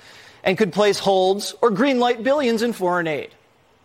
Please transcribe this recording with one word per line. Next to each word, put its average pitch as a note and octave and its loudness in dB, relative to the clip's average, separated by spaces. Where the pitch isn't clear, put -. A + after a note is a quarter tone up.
and F#3 0
could F#3+ 0
place G3+ 2
holds F#3+ 0
or A#3 2
greenlight A#3+ 0
billions B3 0
in A#3+ 0
foreign F3 -2
aid. C#3+ -6